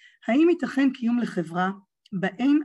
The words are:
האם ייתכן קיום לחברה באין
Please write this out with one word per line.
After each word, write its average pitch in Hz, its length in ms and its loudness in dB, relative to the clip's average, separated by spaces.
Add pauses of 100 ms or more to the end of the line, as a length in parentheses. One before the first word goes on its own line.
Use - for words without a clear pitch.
(280)
האם 302 220 4
ייתכן 277 400 0
קיום 240 300 -2
לחברה 180 520 -2 (400)
באין 233 540 0